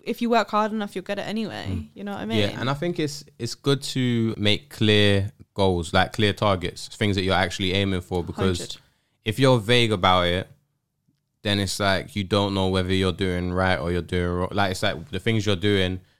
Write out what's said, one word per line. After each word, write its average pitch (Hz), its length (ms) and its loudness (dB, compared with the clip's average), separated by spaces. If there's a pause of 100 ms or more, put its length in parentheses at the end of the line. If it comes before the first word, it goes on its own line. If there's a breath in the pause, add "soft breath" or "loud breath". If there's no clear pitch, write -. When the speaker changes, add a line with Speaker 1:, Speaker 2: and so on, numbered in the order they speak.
Speaker 1:
if - 180 -6
you 240 80 0
work 226 220 2
hard 214 200 0
enough, 208 240 -6
you'll 180 80 -8
get 202 160 -6
it - 80 -8
anyway. 185 420 -6
Speaker 2:
Mm. 92 260 -6
Speaker 1:
You - 100 -14
know 202 80 -10
what - 80 -10
I - 40 -8
mean? 220 140 0
Speaker 2:
Yeah, 101 200 0
and 127 100 -2
I 143 40 0
think 170 260 -4
it's, 147 240 -4 (140)
it's - 180 -8
good 139 260 0 (120)
to 120 440 0
make 104 320 0
clear 104 640 4 (220)
goals, 92 400 0
like, 90 200 4
clear 104 200 2
targets, 95 540 -2
things 104 280 -2
that 98 80 0
you're 92 120 2
actually 92 380 0
aiming 98 280 0
for, 87 220 -4
because 92 360 -2
Speaker 1:
Hundred. - 180 -10 (460)
Speaker 2:
if 110 160 -4
you're 131 200 6
vague 117 320 4
about 92 340 4
it, 87 220 -2 (960)
then 101 160 0
it's 95 200 -4
like 98 360 -2
you 104 80 -2
don't 101 320 0
know 95 140 2
whether 92 240 0
you're 95 180 2
doing 90 420 -2
right 92 240 2
or 82 140 -4
you're 87 100 0
doing 87 300 -2
wrong. 90 200 -2
Like, 98 200 0
it's 95 100 -6
like 85 300 -4
the 98 80 -6
things 113 260 0
you're 104 120 2
doing 92 420 0 (200)